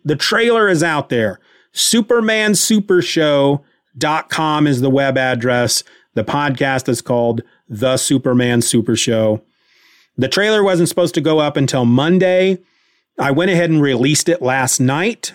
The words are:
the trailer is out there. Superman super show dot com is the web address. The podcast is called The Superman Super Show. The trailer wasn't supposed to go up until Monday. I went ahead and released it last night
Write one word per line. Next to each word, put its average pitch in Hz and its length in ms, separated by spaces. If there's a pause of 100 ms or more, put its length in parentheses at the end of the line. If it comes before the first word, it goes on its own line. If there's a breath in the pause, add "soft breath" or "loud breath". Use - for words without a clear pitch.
the 151 100
trailer 226 540
is 170 160
out 151 240
there. 110 320 (320 soft breath)
Superman 220 840
super 202 480
show 143 640 (320)
dot 156 340
com 151 380
is 127 140
the 135 80
web 135 280
address. 123 640 (320 soft breath)
The 113 80
podcast 139 680
is 123 120
called 117 420 (260 soft breath)
The 110 280
Superman 123 640
Super 113 320
Show. 110 480 (760 soft breath)
The 131 100
trailer 208 360
wasn't 175 240
supposed - 260
to 170 60
go 156 180
up 147 180
until 135 280
Monday. 185 760 (640)
I 143 100
went 175 220
ahead 170 180
and 156 100
released 139 480
it 165 140
last 127 380
night 151 540